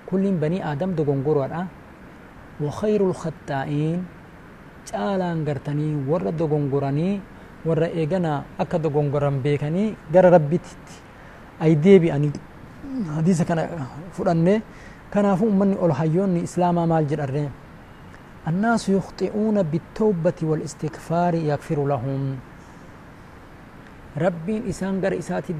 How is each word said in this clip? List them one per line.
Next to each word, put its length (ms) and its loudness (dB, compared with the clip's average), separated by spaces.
Kulliin 340 0
banii 200 0
Aadam 360 -2
dogongoroodha. 720 0
"Wa 100 -2
khayrul 340 2
khaxaa'iin." 880 -2
Caalaan 540 -2
gartanii 520 -2
warra 240 0
dogongoranii, 880 0
warra 240 2
eegana 560 0
akka 200 -2
dogongoran 640 0
beekanii 560 0
gara 180 10
Rabbitti 640 2
ay 160 6
deebi'anii 560 6
hadiisa 280 2
kana 240 0
fudhanne. 500 2
Kanaafuu 380 4
ummanni 320 4
ol 120 4
hayyoonni 520 2
Islaamaa 420 2
maal 220 4
jedharre? 400 -2
"Annaasu 460 2
yukhxi'uuna 720 0
bittawbati 800 0
wal 160 0
istikfaari 880 -2
yakfiru 400 -2
lahum." 480 -2
Rabbiin 520 -2
isaan 320 -4
gara 160 0
isaatti 440 -6